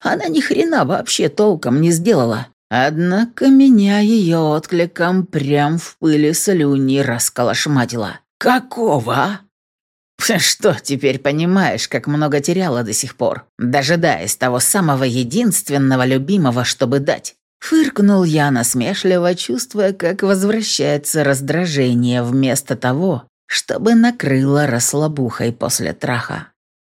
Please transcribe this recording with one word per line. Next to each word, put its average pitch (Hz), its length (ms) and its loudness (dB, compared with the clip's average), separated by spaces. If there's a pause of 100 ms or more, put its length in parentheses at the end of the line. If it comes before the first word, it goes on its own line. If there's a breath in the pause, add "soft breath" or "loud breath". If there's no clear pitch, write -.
Она - 280 -4
ни 320 120 0
хрена 320 420 0
вообще 160 460 -2
толком 165 500 0
не 165 120 4
сделала, 147 560 0 (240)
однако 175 800 0
меня 233 500 6
её 175 500 2
откликом 170 760 0
прям 147 500 0
в - 220 -10
пыли 151 340 2
слюни 139 680 2
расколошматила. 120 1160 -2 (260)
Какого, 226 720 0
а? 175 240 -2 (800)
Что, 151 640 0
теперь 139 340 -2
понимаешь, 151 680 0
как 123 200 -6
много 147 340 0
теряла 165 420 -2
до 104 80 -8
сих - 240 -6
пор, - 300 -4 (120)
дожидаясь 135 800 -2
того 123 240 -2
самого 143 460 0
единственного 131 1000 0
любимого, 131 600 0
чтобы 135 340 -2
дать? - 360 -4 (260)
Фыркнул 202 640 2
я 151 260 2
насмешливо, 175 840 0
чувствуя, 208 580 -4
как 196 300 -4
возвращается 190 1000 0
раздражение 135 1000 0
вместо 127 540 0
того, 135 480 -2 (240)
чтобы - 480 0
накрыло 147 720 2
расслабухой 123 840 -2
после - 400 -4
траха. - 560 -6 (480)